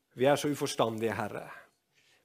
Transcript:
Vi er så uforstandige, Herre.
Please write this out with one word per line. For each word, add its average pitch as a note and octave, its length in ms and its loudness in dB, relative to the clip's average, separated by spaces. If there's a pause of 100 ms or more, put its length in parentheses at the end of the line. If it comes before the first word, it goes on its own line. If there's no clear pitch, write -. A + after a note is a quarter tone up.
(160)
Vi B2 140 2
er C#3+ 100 6
så D3+ 80 -2
uforstandige, A2+ 720 0
Herre. G#2+ 260 -6 (800)